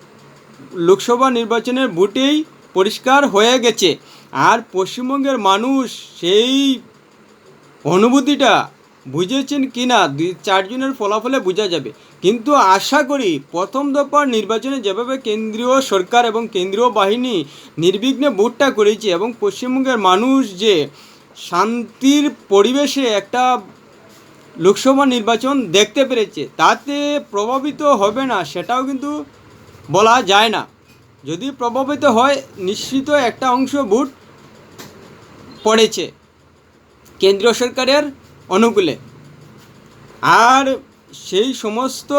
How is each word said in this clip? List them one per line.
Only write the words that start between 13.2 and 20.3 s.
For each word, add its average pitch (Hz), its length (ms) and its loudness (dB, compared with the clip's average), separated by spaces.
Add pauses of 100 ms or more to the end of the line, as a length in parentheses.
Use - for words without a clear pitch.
প্রথম 202 400 -4
দফার 285 360 0
নির্বাচনে 226 580 -4
যেভাবে 233 320 -4
কেন্দ্রীয় 220 640 -2
সরকার 226 460 0
এবং 226 160 -2 (120)
কেন্দ্রীয় 196 360 0
বাহিনী 220 440 0 (440)
নির্বিঘ্নে 220 520 0
ভোটটা 226 400 0
করেছে 214 460 0
এবং 202 120 -2 (120)
পশ্চিমবঙ্গের 254 580 -2
মানুষ 214 420 2 (220)